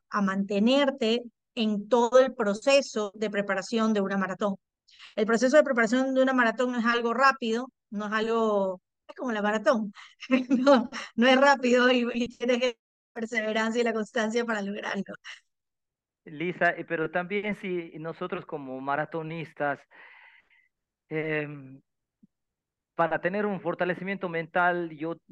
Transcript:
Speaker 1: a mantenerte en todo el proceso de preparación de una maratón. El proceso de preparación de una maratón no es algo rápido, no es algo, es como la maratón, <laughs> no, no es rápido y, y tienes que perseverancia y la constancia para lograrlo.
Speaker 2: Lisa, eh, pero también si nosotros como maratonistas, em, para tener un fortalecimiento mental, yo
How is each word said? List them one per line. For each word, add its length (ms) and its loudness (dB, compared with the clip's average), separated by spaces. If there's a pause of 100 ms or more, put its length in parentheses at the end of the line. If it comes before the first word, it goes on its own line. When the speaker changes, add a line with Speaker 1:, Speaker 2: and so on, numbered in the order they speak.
Speaker 1:
a 120 -2
mantenerte 1000 2 (320)
en 340 -2
todo 300 6
el 160 4
proceso 800 0
de 140 -4
preparación 640 -2
de 80 2
una 160 -2
maratón. 400 -2 (580)
El 100 2
proceso 320 4
de 60 8
preparación 500 0
de 80 2
una 120 2
maratón 380 2
no 80 -2
es 60 -2
algo 280 0
rápido, 580 0 (180)
no 180 -6
es 60 -4
algo, 680 0 (260)
es 80 -20
como 160 -6
la 100 -2
maratón, 500 0 (280)
<laughs> 300 0
no, 400 4 (260)
no 120 4
es 140 6
rápido 500 6
y, 220 2
y 140 -2
tienes 320 -2
que 180 -2 (360)
perseverancia 680 -2
y 20 2
la 100 0
constancia 520 -2
para 160 -4
lograrlo. 540 -8 (1120)
Speaker 2:
Lisa, 460 -2
eh, 140 -10
pero 240 -4
también 460 -4
si 420 -8
nosotros 480 -8
como 360 -10
maratonistas, 960 -6 (1300)
em, 720 -6 (1120)
para 260 0
tener 240 -2
un 160 -4
fortalecimiento 640 -4
mental, 640 -2
yo 240 -8 (160)